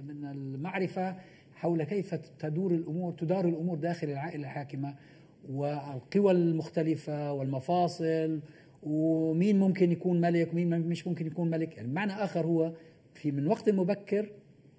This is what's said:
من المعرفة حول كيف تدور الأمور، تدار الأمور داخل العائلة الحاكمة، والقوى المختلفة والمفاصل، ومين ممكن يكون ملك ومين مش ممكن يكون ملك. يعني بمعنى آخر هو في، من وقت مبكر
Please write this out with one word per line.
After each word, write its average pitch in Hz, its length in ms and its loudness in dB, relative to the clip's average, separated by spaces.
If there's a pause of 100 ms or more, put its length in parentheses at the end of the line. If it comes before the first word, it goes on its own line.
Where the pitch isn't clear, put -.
من 147 180 -10
المعرفة 165 880 -4 (380)
حول 165 300 0
كيف 175 320 -4
تدور 156 560 -4
الأمور، 170 420 -2
تدار 180 340 0
الأمور 170 300 -2
داخل 165 320 -2
العائلة 143 340 -6
الحاكمة، 139 520 -8 (540)
والقوى 143 840 0
المختلفة 156 1000 2
والمفاصل، 160 1040 0 (440)
ومين 160 760 4
ممكن 180 320 4
يكون 170 300 2
ملك 170 320 4
ومين 170 260 2
مش 170 280 -2
ممكن 165 200 -2
يكون 165 220 -2
ملك. 160 280 -4
يعني 113 100 -8
بمعنى 190 260 -2
آخر 185 320 -2
هو 165 280 2 (400)
في، 147 180 -4
من 143 160 0
وقت 214 220 2
مبكر 202 600 2 (500)